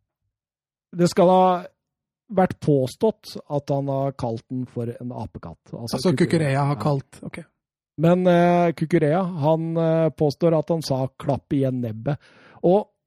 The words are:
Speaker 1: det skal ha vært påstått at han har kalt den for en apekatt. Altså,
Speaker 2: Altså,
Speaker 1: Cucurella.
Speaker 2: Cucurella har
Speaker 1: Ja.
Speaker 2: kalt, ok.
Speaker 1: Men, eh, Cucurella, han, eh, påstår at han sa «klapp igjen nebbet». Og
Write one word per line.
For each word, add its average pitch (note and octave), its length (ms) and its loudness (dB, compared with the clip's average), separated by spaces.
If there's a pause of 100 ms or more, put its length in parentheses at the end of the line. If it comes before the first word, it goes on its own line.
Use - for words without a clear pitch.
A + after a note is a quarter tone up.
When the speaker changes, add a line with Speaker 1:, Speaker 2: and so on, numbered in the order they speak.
(920)
Speaker 1:
det F3 160 2
skal F3+ 200 4
ha F#3 340 4 (720)
vært F#3 260 2
påstått D3 800 -2 (120)
at D3 200 -4
han C#3 180 -2
har C3+ 260 -2
kalt A#2 360 -6
den B2+ 160 -6
for A#2+ 240 -8
en B2 220 -12
apekatt. A2+ 500 -14 (100)
Altså, - 240 -10
Speaker 2:
Altså, F#3 160 -2
Speaker 1:
Cucurella. D#3 160 2
Speaker 2:
Cucurella C#3+ 380 0
har C#3+ 100 0
Speaker 1:
Ja. G#2 60 -8
Speaker 2:
kalt, C#3+ 420 -4
ok. - 200 -14 (540)
Speaker 1:
Men, F3+ 300 2
eh, F3 460 4
Cucurella, D#3+ 500 0
han, E3 540 -2
eh, E3 320 2
påstår D#3+ 480 2
at D3+ 120 -2
han E3 120 -2
sa C3 260 -2 (120)
«klapp - 340 -4
igjen C3 280 0
nebbet». A#2 360 -6 (460)
Og F#3+ 240 2 (180)